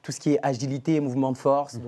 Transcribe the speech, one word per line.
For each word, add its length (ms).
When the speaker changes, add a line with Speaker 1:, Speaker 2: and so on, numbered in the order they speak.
Speaker 1:
tout 100
ce 80
qui 140
est 120
agilité, 540
mouvement 320
de 40
force. 380
Speaker 2:
Mhm. 140